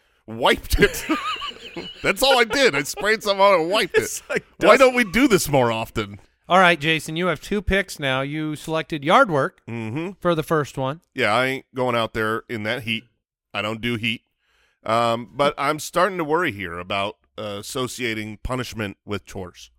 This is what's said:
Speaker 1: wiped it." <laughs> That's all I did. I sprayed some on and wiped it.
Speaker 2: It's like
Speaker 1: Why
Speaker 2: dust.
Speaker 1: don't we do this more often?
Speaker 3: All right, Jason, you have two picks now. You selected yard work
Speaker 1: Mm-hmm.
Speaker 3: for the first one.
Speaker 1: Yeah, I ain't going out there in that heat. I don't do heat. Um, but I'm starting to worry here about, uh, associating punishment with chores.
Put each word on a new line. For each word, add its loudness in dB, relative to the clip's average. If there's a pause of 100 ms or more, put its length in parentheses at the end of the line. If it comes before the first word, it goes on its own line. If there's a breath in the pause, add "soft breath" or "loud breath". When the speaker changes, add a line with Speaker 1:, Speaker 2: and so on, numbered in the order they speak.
(260)
Speaker 1:
wiped 0
it." 2 (440)
<laughs> -16
That's 0
all 6
I 6
did. 2
I 0
sprayed -2
some -2
on 6
and -2
wiped 0
it. 4
Speaker 2:
It's -8
like -4 (120)
Speaker 1:
Why 8
Speaker 2:
dust. 2
Speaker 1:
don't 8
we 4
do 2
this 4
more 4
often? -4 (300)
Speaker 3:
All 6
right, 6
Jason, -2
you -2
have -2
two -4
picks -2
now. 0
You -6
selected -6
yard 4
work -2
Speaker 1:
Mm-hmm. -6
Speaker 3:
for 0
the -4
first -2
one. -6 (160)
Speaker 1:
Yeah, 0
I 2
ain't -6 (100)
going 0
out -2
there -2
in -6
that -4
heat. -4 (500)
I -6
don't -4
do -2
heat. -6 (600)
Um, 0
but 0
I'm -2
starting -2
to -4
worry 0
here -10
about, -4 (200)
uh, -10
associating -6
punishment -6
with -8
chores. -16